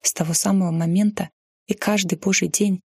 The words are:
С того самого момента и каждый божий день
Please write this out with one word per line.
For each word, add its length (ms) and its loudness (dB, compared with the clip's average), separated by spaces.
С 120 -2
того 200 -2
самого 380 0
момента 580 0
и 60 0
каждый 440 0
божий 300 0
день 340 0